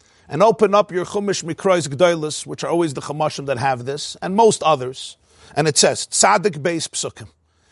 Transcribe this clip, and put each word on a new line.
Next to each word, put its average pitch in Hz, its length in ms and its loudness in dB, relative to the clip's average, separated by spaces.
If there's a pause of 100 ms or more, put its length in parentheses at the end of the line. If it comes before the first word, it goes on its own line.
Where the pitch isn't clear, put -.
(280)
and 147 120 -2
open 214 320 4
up 208 200 2
your 175 120 -2
Chumash 202 380 -4
Mikrois 170 460 0
Gdoilus, 156 580 0
which 143 160 -12
are 139 80 -4
always 165 240 0
the 151 60 -8
Chumashim 147 460 -4
that 135 120 -2
have 123 280 -2
this, 143 360 -8
and 180 140 -4
most 220 260 6
others. 131 540 -2 (400)
And 151 100 2
it 151 100 0
says, 139 300 2
Tzadik 190 560 2
Beis 170 260 -2
Psukim. - 380 -10 (460)